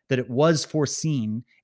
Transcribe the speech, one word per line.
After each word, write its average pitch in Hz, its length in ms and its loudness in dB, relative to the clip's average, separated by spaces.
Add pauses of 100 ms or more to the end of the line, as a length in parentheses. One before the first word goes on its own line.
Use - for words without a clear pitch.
that 127 120 0
it 123 100 -4
was 151 340 2
foreseen 131 800 -2 (200)